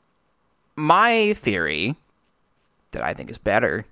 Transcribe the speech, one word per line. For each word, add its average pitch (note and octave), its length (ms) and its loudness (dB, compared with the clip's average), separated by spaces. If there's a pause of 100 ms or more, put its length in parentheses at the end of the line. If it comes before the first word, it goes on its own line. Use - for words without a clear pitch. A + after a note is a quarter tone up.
(760)
My G#3 580 4
theory F2 640 -2 (960)
that - 100 -10
I C2+ 120 -4
think B1 160 -16
is - 80 -14
better. G2+ 540 0